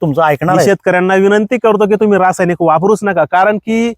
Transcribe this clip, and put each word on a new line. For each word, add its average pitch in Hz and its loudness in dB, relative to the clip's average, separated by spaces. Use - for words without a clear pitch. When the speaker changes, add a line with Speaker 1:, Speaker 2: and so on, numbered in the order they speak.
Speaker 1:
तुमचं 156 -2
ऐकणार 156 0
Speaker 2:
मी 185 2
Speaker 1:
आहेत. 180 2
Speaker 2:
शेतकऱ्यांना 185 0
विनंती 208 0
करतो 214 0
की 208 0
तुम्ही 202 0
रासायनिक 180 0
वापरूच 170 0
नका, 175 0
कारण 190 0
की, 226 -4